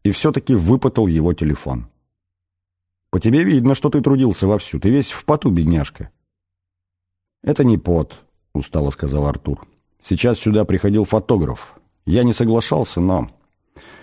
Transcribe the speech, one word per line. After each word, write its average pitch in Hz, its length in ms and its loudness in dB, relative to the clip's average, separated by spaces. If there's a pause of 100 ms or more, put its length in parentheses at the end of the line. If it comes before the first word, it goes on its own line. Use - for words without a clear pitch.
И 101 60 2
все-таки - 440 0
выпытал 107 520 2
его 82 260 0
телефон». 69 560 -4 (1200)
«По 92 100 -2
тебе 135 240 2
видно, 139 300 2
что 143 160 -2
ты 147 120 2
трудился 131 440 2
вовсю. 95 340 -2
Ты 98 100 2
весь 135 200 0
в - 140 -14
поту, 147 260 0
бедняжка». 82 600 -2 (1300)
«Это 147 220 0
не 113 140 4
пот», 82 420 -2 (320)
устало 73 380 -2
сказал 71 360 -2
Артур. 71 400 -6 (360)
«Сейчас 117 360 0
сюда 107 260 0
приходил 101 400 0
фотограф. 95 760 -2 (260)
Я 110 200 2
не 120 80 2
соглашался, 117 680 -2
но...» 92 300 -2 (720)